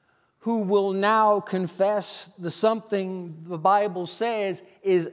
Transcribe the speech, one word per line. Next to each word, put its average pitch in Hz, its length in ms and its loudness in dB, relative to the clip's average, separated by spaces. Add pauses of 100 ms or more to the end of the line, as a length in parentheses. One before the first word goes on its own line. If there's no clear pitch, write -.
(400)
who 226 180 -2
will 196 340 2
now 208 480 4
confess 190 960 -2
the 175 120 -6
something 190 840 -2 (120)
the 175 100 -8
Bible 185 480 2
says 202 580 -4 (200)
is 180 300 2